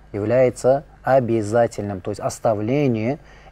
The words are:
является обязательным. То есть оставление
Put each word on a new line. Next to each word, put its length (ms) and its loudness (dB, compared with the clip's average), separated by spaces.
является 720 2
обязательным. 1000 0
То 80 -6
есть 100 -8
оставление 1000 -2